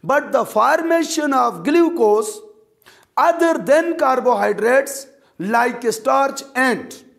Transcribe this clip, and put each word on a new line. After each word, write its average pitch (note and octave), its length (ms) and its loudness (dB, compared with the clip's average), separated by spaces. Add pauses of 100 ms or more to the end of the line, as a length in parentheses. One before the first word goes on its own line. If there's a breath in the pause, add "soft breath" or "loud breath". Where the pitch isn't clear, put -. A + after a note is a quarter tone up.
But B3+ 280 -2
the A#3 140 0
formation D#4+ 880 0
of A#3+ 300 0
glucose A#3 760 2 (760 soft breath)
other E4 420 2
than D#4+ 400 0
carbohydrates A#3+ 1080 0 (320 soft breath)
like A#3 520 -2
starch C4+ 520 -2 (120)
and B3+ 480 -4 (160)